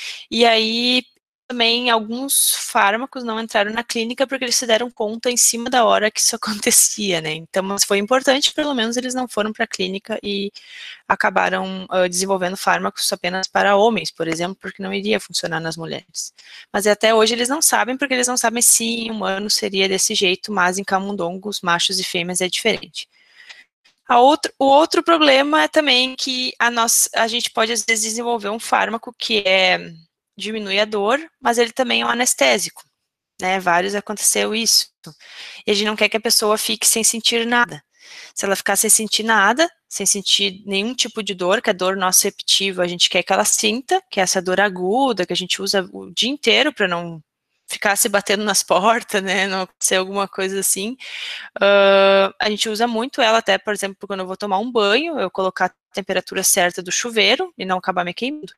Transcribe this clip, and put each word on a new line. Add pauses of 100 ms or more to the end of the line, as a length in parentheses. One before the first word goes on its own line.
(320)
E
aí, (480)
também,
alguns
fármacos
não
entraram
na
clínica
porque
eles
se
deram
conta
em
cima
da
hora
que
isso
<laughs>
acontecia,
né?
Então,
mas
foi
importante,
pelo
menos
eles
não
foram
pra
clínica
e (560)
acabaram,
ah,
desenvolvendo
fármacos
apenas
para
homens,
por
exemplo,
porque
não
iria
funcionar
nas
mulheres. (400)
Mas
até
hoje
eles
não
sabem,
porque
eles
não
sabem
se
em
humano
seria
desse
jeito,
mas
em
camundongos,
machos
e
fêmeas
é
diferente. (1000)
A
outro,
o
outro
problema
é
também
que
a
nossa,
a
gente
pode,
às
vezes,
desenvolver
um
fármaco
que
é, (460)
diminui
a
dor, (220)
mas
ele
também
é
um
anestésico, (600)
né?
Vários
aconteceu
isso. (800)
E
a
gente
não
quer
que
a
pessoa
fique
sem
sentir
nada. (500)
Se
ela
ficar
sem
sentir
nada, (200)
sem
sentir
nenhum
tipo
de
dor,
que
a
dor
nociceptiva
a
gente
quer
que
ela
sinta,
que
é
essa
dor
aguda,
que
a
gente
usa
o
dia
inteiro
pra
não (460)
ficar
se
batendo
nas
<laughs>
portas,
né?
Não
acontecer
alguma
coisa
assim. (640)
Ah,
a
gente
usa
muito
ela
até,
por
exemplo,
quando
eu
vou
tomar
um
banho,
eu
colocar
a
temperatura
certa
do
chuveiro
e
não
acabar
me
queimando.